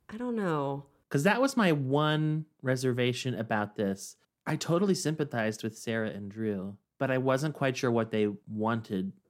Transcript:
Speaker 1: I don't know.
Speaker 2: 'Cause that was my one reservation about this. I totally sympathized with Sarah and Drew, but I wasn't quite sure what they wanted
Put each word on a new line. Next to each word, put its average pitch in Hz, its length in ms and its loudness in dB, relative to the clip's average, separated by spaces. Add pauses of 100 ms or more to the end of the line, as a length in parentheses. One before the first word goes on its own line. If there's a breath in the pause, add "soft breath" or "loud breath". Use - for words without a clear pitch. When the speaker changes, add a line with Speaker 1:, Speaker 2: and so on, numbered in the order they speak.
Speaker 1:
I 208 80 -12
don't 240 200 -4
know. 143 480 -2 (240)
Speaker 2:
'Cause 143 160 0
that 214 160 4
was 269 160 2
my 190 160 6
one 151 760 2 (160)
reservation 127 720 0
about 107 420 -2
this. 98 400 -2 (300)
I 156 100 -2
totally 180 380 2
sympathized 143 680 -2
with 110 160 -4
Sarah 113 320 -2
and 101 200 -10
Drew, 104 460 -4 (220)
but 135 120 0
I 131 80 2
wasn't 131 360 0
quite 131 220 0
sure 127 140 0
what 113 200 2
they 107 180 2 (200)
wanted 107 640 -2 (180)